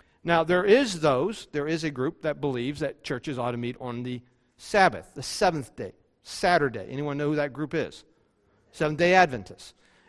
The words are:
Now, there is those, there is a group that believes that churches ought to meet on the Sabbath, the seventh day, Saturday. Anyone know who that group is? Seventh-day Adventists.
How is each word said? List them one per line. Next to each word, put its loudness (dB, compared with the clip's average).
Now, 4
there 2
is 4
those, 0
there -4
is -2
a -2
group -6
that -4
believes -4
that -6
churches -6
ought -2
to -6
meet -6
on -8
the -8
Sabbath, 2
the -12
seventh -2
day, -10
Saturday. 0
Anyone -6
know 0
who 0
that -2
group -8
is? -4
Seventh-day 2
Adventists. 2